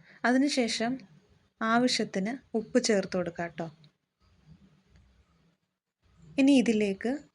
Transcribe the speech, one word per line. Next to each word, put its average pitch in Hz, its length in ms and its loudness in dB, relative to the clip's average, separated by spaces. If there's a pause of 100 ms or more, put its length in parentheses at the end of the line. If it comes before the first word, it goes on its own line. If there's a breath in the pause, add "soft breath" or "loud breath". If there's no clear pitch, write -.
(240 soft breath)
അതിനുശേഷം 247 680 0 (680)
ആവശ്യത്തിന് 226 720 0 (220)
ഉപ്പ് 226 260 -2
ചേർത്ത് 196 360 0
കൊടുക്കാം 170 320 -6
ട്ടോ. 165 160 -10 (2750)
ഇനി 269 140 6
ഇതിലേക്ക് 214 580 2 (240)